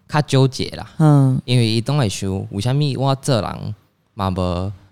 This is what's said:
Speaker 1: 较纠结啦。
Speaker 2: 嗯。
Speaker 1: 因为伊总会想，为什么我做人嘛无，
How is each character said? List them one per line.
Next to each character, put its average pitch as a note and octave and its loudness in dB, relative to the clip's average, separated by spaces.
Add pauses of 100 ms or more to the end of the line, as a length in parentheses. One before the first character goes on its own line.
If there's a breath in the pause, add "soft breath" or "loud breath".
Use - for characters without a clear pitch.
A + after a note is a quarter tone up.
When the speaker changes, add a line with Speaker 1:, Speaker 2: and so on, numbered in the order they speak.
Speaker 1:
较 D3+ 0
纠 C3+ 2
结 - -6
啦。 - -12 (120)
Speaker 2:
嗯。 C#3 4
Speaker 1:
因 B2 2
为 A#2 4
伊 A2 0
总 C3+ -2
会 B2+ 2
想， G2 -4
为 B2+ -6
什 B2 0
么 C#3+ 0
我 C3+ 0
做 B2+ 0
人 F#2 -8 (400)
嘛 F#2+ -2
无， F2+ -2 (200)